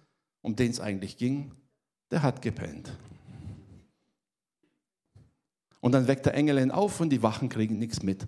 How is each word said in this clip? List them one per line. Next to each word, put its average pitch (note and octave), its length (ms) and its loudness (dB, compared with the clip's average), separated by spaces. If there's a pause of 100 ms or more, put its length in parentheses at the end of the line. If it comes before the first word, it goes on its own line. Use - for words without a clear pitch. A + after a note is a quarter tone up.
(420)
um A2+ 120 -4
den A#2 160 2
es - 100 -6
eigentlich F#2+ 360 -4
ging, C#3 360 -2 (580)
der D#3+ 120 2
hat C#3 200 2
gepennt. - 540 -6 (2750)
Und B2 120 4
dann C3 140 6
weckt C3 200 2
der - 80 2
Engel D3 240 4
ihn C3 120 4
auf F#3+ 300 0
und E3 100 2
die B2 120 4
Wachen A2+ 260 2
kriegen A2 300 -2
nichts A2+ 240 -6
mit. F#2+ 260 -2